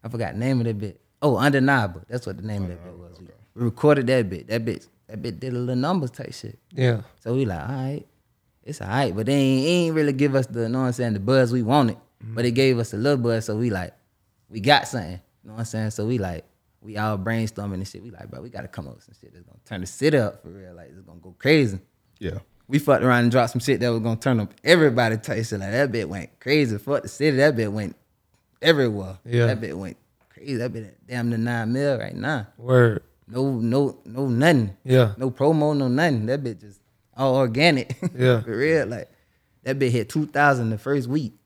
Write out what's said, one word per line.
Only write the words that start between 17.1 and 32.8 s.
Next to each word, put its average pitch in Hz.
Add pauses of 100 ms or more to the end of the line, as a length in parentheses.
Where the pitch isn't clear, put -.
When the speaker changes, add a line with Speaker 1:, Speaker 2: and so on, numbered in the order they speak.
Speaker 1:
brainstorming 104
and 95
shit. 95
We 117
like, -
"Bro, 65
we 117
gotta 87
come 73
up 62
with -
some -
shit -
that's 87
gonna -
turn 95
the 95
city 151
up 113
for -
real. 92
Like, 82
it's 80
gonna 87
go 90
crazy." 127 (400)
Speaker 2:
Yeah. 98 (280)
Speaker 1:
We 139
fucked 143
around 120
and 120
dropped 120
some 127
shit 127
that 123
was 117
gonna 113
turn 120
up 101 (100)
everybody 123
type 113
shit. 104
Like, 98
that 131
bit 107
went 90
crazy. 131
Fuck 139
the 120
city. 143
That 143
bit 107
went 104 (680)
everywhere. 107
Speaker 3:
Yeah. 120
Speaker 1:
That 117
bit 87
went 95 (320)
crazy. 131
That 120
bit 113
at -
damn 120
near 117
nine 117
mil 139
right 50
now. 120 (100)
Speaker 3:
Word. 120 (240)